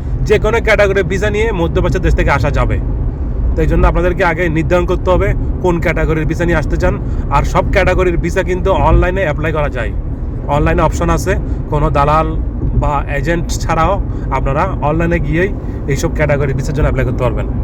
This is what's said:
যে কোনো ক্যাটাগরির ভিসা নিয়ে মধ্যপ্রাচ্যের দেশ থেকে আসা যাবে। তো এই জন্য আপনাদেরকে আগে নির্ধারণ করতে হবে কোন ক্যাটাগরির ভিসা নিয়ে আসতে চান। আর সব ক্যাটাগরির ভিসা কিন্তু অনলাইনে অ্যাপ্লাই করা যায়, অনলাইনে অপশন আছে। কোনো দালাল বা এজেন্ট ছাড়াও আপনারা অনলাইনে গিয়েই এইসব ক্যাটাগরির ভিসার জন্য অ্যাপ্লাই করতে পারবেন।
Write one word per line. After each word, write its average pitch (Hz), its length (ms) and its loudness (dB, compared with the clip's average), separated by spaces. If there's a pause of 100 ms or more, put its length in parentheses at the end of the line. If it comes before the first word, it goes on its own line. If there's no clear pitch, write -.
(240)
যে 208 160 4
কোনো 214 220 0
ক্যাটাগরির 196 420 2
ভিসা 190 260 -2
নিয়ে 208 220 0
মধ্যপ্রাচ্যের 175 500 0
দেশ 156 140 2
থেকে 165 160 2
আসা 143 180 2
যাবে। 123 300 0 (760)
তো 160 60 0
এই 156 60 2
জন্য 170 200 4
আপনাদেরকে 170 380 0
আগে 170 240 0
নির্ধারণ 165 360 2
করতে 180 260 0
হবে 190 220 2 (280)
কোন 170 180 0
ক্যাটাগরির 156 460 0
ভিসা 160 200 -2
নিয়ে 165 120 2
আসতে 151 200 0
চান। 180 220 0 (320)
আর 147 120 2
সব 175 280 2
ক্যাটাগরির 180 460 2
ভিসা 170 260 0
কিন্তু 180 280 0
অনলাইনে 175 500 2
অ্যাপ্লাই 151 300 -2
করা 151 180 0
যায়, 113 220 -4 (560)
অনলাইনে 156 340 2
অপশন 170 280 2
আছে। 165 260 0 (340)
কোনো 151 200 0
দালাল 151 480 2 (380)
বা 143 280 0 (140)
এজেন্ট 165 340 -2
ছাড়াও 165 500 0 (300)
আপনারা 135 320 0 (180)
অনলাইনে 165 380 0
গিয়েই 156 300 0 (380)
এইসব 147 280 -2
ক্যাটাগরির 147 400 0
ভিসার 135 180 -2
জন্য 151 140 0
অ্যাপ্লাই 127 180 0
করতে 127 180 -2
পারবেন। 110 240 -2 (160)